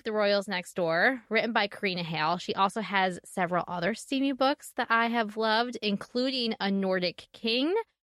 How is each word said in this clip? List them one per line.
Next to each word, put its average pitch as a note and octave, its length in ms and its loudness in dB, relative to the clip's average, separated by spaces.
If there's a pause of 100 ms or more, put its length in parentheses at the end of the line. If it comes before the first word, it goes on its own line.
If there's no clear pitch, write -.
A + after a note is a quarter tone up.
The A3 80 -4
Royals G3+ 340 2
Next F3+ 280 -4
Door, F#3 520 2
written A3+ 240 2
by A3 160 2
Karina F3+ 360 -4
Hale, D#3+ 340 0
she - 180 -4
also G3 240 0
has F#3 460 0
several F3 420 0
other F3 260 -2
steamy C4+ 380 -2
books C4+ 460 0
that A#3+ 120 -2
I A#3 180 4
have A3+ 280 -2
loved, A3 460 2
including A#3+ 800 -2
A G3 100 0
Nordic F#3 600 0
King, B3+ 400 0 (340)